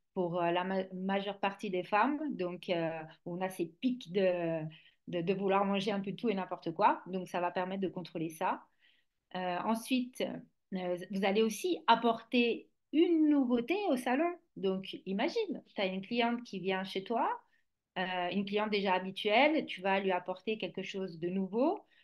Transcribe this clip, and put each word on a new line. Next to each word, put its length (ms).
pour, 280
euh, 80
la 140
ma-, 200
majeure 460
partie 300
des 140
femmes, 360
donc, 340
euh, 300
on 160
a 80
ces 180
pics 320
de, 480
de, 140
de 120
vouloir 300
manger 280
un 80
peu 120
tout 160
et 60
n'importe 380
quoi, 340
donc 220
ça 120
va 100
permettre 320
de 60
contrôler 420
ça. 320
Euh, 280
ensuite, 580
euh, 220
vous 140
allez 180
aussi 440
apporter 800
une 360
nouveauté 480
au 80
salon. 340
Donc, 400
imagine, 560
t'as 120
une 160
cliente 420
qui 160
vient 240
chez 200
toi, 240
euh, 320
une 140
cliente 260
déjà 240
habituelle, 720
tu 160
vas 180
lui 120
apporter 460
quelque 240
chose 360
de 100
nouveau. 560